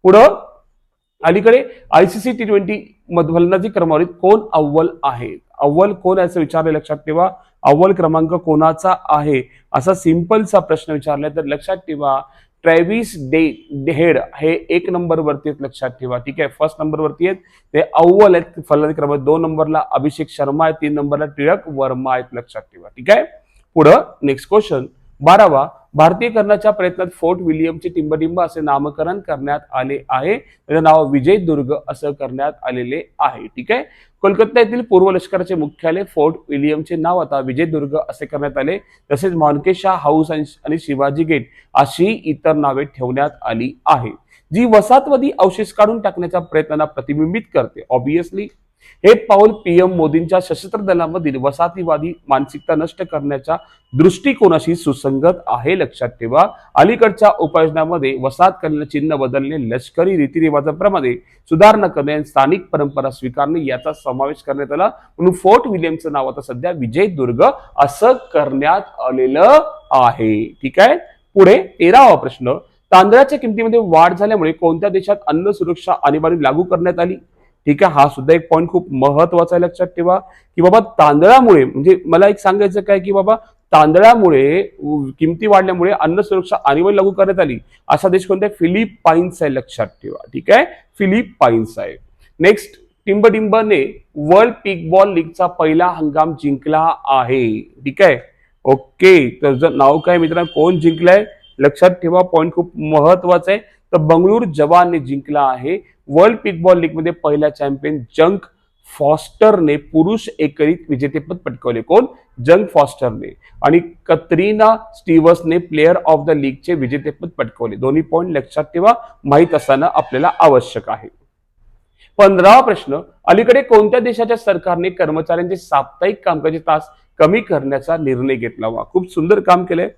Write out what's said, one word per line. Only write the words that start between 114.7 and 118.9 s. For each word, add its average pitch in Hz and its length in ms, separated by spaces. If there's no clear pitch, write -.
स्टीव्हन्सने 165 640
player 170 380
of 156 100
the 151 140
league-चे 139 400
विजेतेपद 139 560
पटकावले. 113 460
दोन्ही 135 260
पॉइंट 165 360
लक्षात 143 260
ठेवा, 180 300